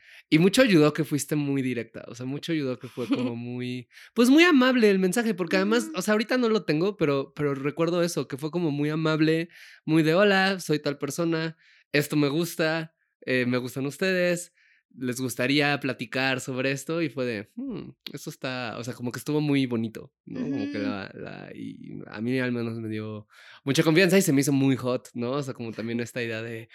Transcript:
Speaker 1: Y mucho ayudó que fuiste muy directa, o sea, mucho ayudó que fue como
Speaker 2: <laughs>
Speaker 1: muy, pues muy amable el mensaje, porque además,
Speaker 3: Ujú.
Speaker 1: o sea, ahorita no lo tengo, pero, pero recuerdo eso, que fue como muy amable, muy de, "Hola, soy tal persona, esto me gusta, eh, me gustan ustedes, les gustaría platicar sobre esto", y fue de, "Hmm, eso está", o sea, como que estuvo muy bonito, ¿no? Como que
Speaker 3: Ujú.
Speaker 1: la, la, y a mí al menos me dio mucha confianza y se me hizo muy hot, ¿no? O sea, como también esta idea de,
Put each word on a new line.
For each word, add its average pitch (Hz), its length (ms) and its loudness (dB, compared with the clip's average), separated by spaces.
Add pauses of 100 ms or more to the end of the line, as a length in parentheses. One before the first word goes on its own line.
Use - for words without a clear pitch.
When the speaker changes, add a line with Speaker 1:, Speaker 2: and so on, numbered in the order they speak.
(260)
Speaker 1:
Y 156 120 4
mucho 196 240 6
ayudó 156 300 6
que 160 100 -2
fuiste 147 320 -4
muy 139 260 0
directa, 117 460 -6
o 117 80 -16
sea, 127 100 -12
mucho 143 260 -8
ayudó 135 280 -2
que 123 100 -14
fue 120 220 -8
como 120 240 -2
Speaker 2:
<laughs> - 0 -
Speaker 1:
muy, 123 520 -8 (280)
pues 240 160 6
muy 320 120 10
amable 254 460 6
el 196 80 6
mensaje, 190 380 2
porque 185 220 0
además, 214 320 2
Speaker 3:
Ujú. - 100 -6
Speaker 1:
o - 20 -2
sea, 214 120 0
ahorita 240 260 0
no 233 100 2
lo 214 160 0
tengo, 170 320 0
pero, 143 380 0
pero 147 180 -2
recuerdo 165 480 0
eso, 165 260 -2
que 139 100 -8
fue 151 120 -8
como 165 220 -2
muy 143 180 -2
amable, 156 600 0 (360)
muy 160 160 4
de, 156 140 2
"Hola, 190 440 4
soy 151 200 -2
tal 143 180 -4
persona, 160 600 -4 (340)
esto 147 240 2
me 147 140 4
gusta, 160 680 -2 (260)
eh, 127 260 0
me 123 120 0
gustan 127 260 -6
ustedes, 175 680 -2 (440)
les 123 240 -4
gustaría 135 580 0
platicar 131 600 -2
sobre 131 300 -4
esto", 160 320 -4
y 147 60 -2
fue 127 160 -4
de, 110 300 -6
"Hmm, 220 360 -10 (200)
eso 151 200 -12
está", 127 480 -8
o 120 40 -10
sea, 120 120 -8
como 120 160 -6
que 117 80 -10
estuvo 151 220 -2
muy 139 260 2
bonito, 113 440 -6 (140)
¿no? - 240 -8
Como - 220 -6
que - 80 -6
Speaker 3:
Ujú. 101 80 -4
Speaker 1:
la, 101 260 -6
la, 98 400 -14
y 107 540 -14
a - 140 -12
mí 127 180 -2
al 123 120 -2
menos 117 280 -4
me 110 100 -8
dio 107 380 -10 (360)
mucha 139 200 2
confianza 170 340 4
y 190 60 4
se 165 100 2
me 139 80 4
hizo 143 100 0
muy 135 260 4
hot, 123 360 -4
¿no? 120 200 -4
O 143 100 -4
sea, 131 100 -8
como 113 200 -10
también 117 260 -4
esta 120 240 -6
idea 113 180 -6
de, 113 340 -12